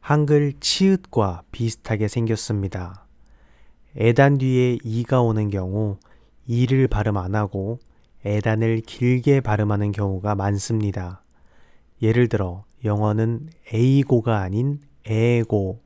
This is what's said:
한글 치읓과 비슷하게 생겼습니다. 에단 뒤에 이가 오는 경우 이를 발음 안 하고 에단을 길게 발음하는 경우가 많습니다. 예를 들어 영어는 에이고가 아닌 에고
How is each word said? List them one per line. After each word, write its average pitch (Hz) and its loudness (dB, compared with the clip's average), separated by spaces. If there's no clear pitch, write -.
한글 147 2
치읓과 185 0
비슷하게 110 -4
생겼습니다. 98 -6
에단 139 4
뒤에 127 2
이가 120 0
오는 107 0
경우 98 -4
이를 123 2
발음 107 0
안 92 -4
하고 104 -4
에단을 110 0
길게 127 2
발음하는 104 0
경우가 98 -2
많습니다. 98 -4
예를 117 4
들어 95 -4
영어는 110 0
에이고가 120 2
아닌 120 -4
에고 110 0